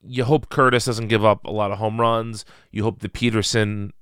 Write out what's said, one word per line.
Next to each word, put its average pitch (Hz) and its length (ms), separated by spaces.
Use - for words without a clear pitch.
you 123 220
hope 147 260
Curtis 123 340
doesn't 113 240
give 107 160
up 104 220
a - 40
lot 104 200
of 98 80
home 110 200
runs. 113 460
You 104 120
hope 110 180
that - 140
Peterson 107 880